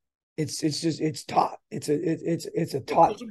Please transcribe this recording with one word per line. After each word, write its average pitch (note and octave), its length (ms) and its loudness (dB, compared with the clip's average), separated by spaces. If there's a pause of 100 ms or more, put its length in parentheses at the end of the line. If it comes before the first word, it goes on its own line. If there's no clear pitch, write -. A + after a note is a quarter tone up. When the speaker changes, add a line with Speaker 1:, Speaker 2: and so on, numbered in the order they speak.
(360)
Speaker 1:
It's, D3 260 -4
it's D3+ 180 0
just, D#3+ 220 0
it's D3+ 220 -2
taught. - 340 0 (120)
It's C3 200 -4
a, - 20 2
it, D#3+ 320 0
it's, E3 300 -2
it's E3 180 -2
a C3+ 80 -2
taught E3 300 6
Speaker 2:
Coach, - 80 -6
Speaker 1:
thing. A2+ 120 -12